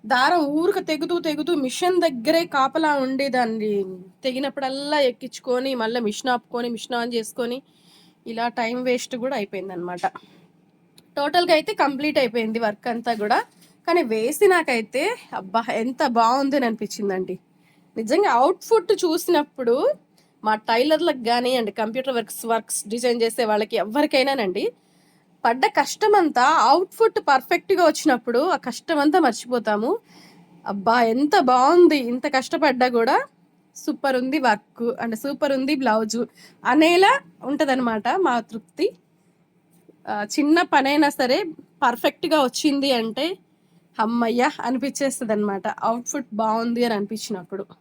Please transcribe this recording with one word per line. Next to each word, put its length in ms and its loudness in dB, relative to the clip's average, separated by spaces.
దారం 380 2
ఊరిక 320 0
తెగుతూ, 360 -2
తెగుతూ 360 -2
మిషన్ 460 0
దగ్గరే 440 0
కాపలా 520 0
ఉండి, 320 -2
దాన్ని 420 -2
తెగినప్పుడల్లా 800 -4
ఎక్కించుకొని, 760 -2
మళ్ళీ 260 -2
మిషన్ 320 -2
ఆపుకొని, 360 -4
మిషన్ 300 -8
on 140 -4
చేసుకొని, 460 -6
ఇలా 240 -6
టైమ్ 340 -4
వేస్ట్ 340 -2
కూడా 180 -4
అయిపోయిందనమాట. 680 -8
టోటల్గా 420 2
అయితే 180 0
కంప్లీట్ 460 0
అయిపోయింది 400 -2
వర్క్ 280 -4
అంతా 280 -4
కూడా. 240 0
కానీ 160 2
వేసి 440 0
నాకైతే, 540 2
అబ్బా, 280 -2
ఎంత 340 -2
బాగుంది 500 2
అని 100 0
అనిపించిందండి. 680 -4
నిజంగా 380 2
అవుట్‌ఫిట్ 640 2
చూసినప్పుడు 800 0
మా 100 2
టైలర్లకు 600 0
కానీ 320 0
and 180 -2
కంప్యూటర్ 420 -4
వర్క్స్, 300 -6
వర్క్స్ 420 -2
డిజైన్ 340 -2
చేసే 240 0
వాళ్ళకి 320 0
ఎవరికైనానండి, 880 0
పడ్డ 200 2
కష్టమంతా 720 2
అవుట్‌ఫిట్ 600 2
పర్ఫెక్ట్‌గా 640 2
వచ్చినప్పుడు 640 2
ఆ 80 2
కష్టమంతా 640 0
మర్చిపోతాము. 720 0
"అబ్బా, 320 0
ఎంత 360 2
బాగుంది, 640 6
ఇంత 260 -4
కష్టపడ్డా 560 2
కూడా 280 2
సూపర్ 400 -4
ఉంది 240 -2
వర్క్" 480 -2
and 200 -6
"సూపర్ 360 -2
ఉంది 220 0
బ్లౌజ్" 440 0
అనేలా 480 4
ఉంటదన్నమాట 640 -2
మా 240 2
తృప్తి. 440 -8
ఆ, 80 -8
చిన్న 340 2
పనైనా 460 2
సరే 280 0
పర్ఫెక్ట్‌గా 600 0
వచ్చింది 520 0
అంటే, 320 -2
"హమ్మయ్య" 540 0
అనిపించేస్తుందన్నమాట. 1000 -4
అవుట్‌ఫిట్ 500 -4
బాగుంది 500 -2
అని 120 0
అనిపించినప్పుడు. 680 -8